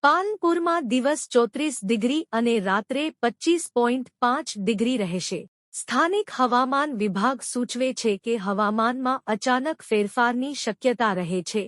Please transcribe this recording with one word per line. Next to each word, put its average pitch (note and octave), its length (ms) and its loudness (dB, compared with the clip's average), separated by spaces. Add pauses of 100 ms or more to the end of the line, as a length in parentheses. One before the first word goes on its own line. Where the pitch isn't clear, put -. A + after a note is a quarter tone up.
પાલનપુરમાં E4+ 840 2
દિવસ B3+ 400 0
ચોત્રીસ B3 520 0
ડિગ્રી A#3+ 520 0
અને A#3 280 2
રાત્રે G#3+ 500 0
પચીસ D#4+ 640 0
પોઇન્ટ B3 360 0 (120)
પાંચ B3 360 0
ડિગ્રી A3+ 420 0
રહેશે. F3+ 420 -4 (320)
સ્થાનિક E4+ 580 0
હવામાન C4 680 0
વિભાગ G#3 460 0
સૂચવે B3 520 -2
છે A3 240 0
કે A#3 200 -2
હવામાનમાં A3 880 0
અચાનક B3+ 560 0
ફેરફારની B3 720 0
શક્યતા A3+ 600 0
રહે F3+ 280 -2
છે G#3 240 -4